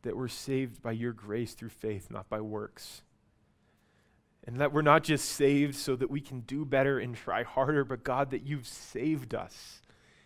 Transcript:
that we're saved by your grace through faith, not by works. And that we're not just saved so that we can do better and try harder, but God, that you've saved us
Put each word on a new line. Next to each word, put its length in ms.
that 140
we're 120
saved 540
by 100
your 200
grace 420
through 140
faith, 420
not 180
by 120
works. 600
And 160
that 120
we're 100
not 220
just 240
saved 480
so 200
that 140
we 100
can 200
do 240
better 340
and 160
try 280
harder, 420
but 180
God, 280
that 120
you've 240
saved 680
us 480